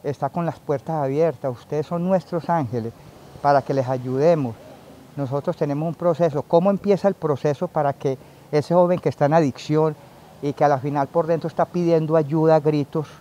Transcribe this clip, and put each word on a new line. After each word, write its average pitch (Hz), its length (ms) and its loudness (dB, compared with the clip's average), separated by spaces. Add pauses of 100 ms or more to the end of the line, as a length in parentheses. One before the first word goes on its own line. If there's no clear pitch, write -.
está 143 260 -4
con 170 180 -4
las 151 120 -6
puertas 151 380 -4
abiertas. 143 540 -2
Ustedes 147 360 -6
son 175 200 -4
nuestros 180 420 -2
ángeles 123 440 -2 (480)
para 143 220 4
que 147 120 -4
les 127 140 -2
ayudemos. 131 680 0 (600)
Nosotros 143 400 -4
tenemos 147 300 -2
un 165 80 -4
proceso. 165 480 0
¿Cómo 175 280 2
empieza 202 380 0
el 190 60 2
proceso 151 540 -2
para 143 240 0
que 135 260 -4 (320)
ese 151 240 0
joven 180 240 4
que - 100 -2
está 143 180 0
en 147 80 2
adicción 156 600 0 (460)
y 143 140 -4
que 156 100 0
a 147 40 4
la 139 100 2
final 139 300 -4
por 165 180 -2
dentro 165 220 -2
está 160 180 -2
pidiendo 165 500 0
ayuda 160 400 2
a 156 40 4
gritos? 147 480 -2 (120)